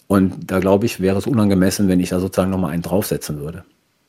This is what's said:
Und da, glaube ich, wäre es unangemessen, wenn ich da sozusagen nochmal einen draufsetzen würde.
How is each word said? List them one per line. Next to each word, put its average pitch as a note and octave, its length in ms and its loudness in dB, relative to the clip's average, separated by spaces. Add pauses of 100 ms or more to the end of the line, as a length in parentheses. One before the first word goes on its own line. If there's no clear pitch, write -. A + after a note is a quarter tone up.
Und F#2 420 2
da, F#2+ 80 0
glaube G2 280 4
ich, - 140 -4
wäre F#2+ 180 0
es G2 80 -4
unangemessen, G2+ 640 2
wenn F2+ 120 2
ich F2+ 100 -2
da F#2 100 -2
sozusagen F#2+ 300 -2
nochmal F#2 220 -2
einen E2+ 100 -4
draufsetzen E2+ 580 -4
würde. E2+ 240 -12 (440)